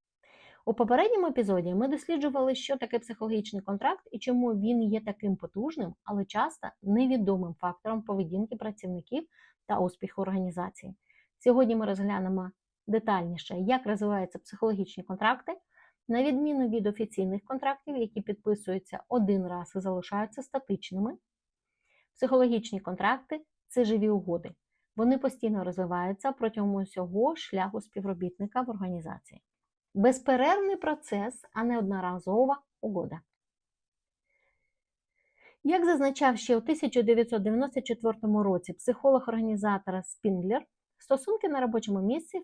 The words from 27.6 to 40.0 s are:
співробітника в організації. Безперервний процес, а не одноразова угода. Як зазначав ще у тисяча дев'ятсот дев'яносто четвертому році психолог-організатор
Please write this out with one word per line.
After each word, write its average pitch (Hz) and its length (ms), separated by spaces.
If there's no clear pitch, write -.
співробітника 196 800
в 247 80
організації. 185 720
Безперервний 269 840
процес, 254 800
а 220 100
не 233 160
одноразова 196 840
угода. 185 380
Як 339 220
зазначав 277 520
ще 233 200
у 226 40
тисяча 254 400
дев'ятсот 226 400
дев'яносто 240 400
четвертому 220 640
році 180 300
психолог-організатор 220 1300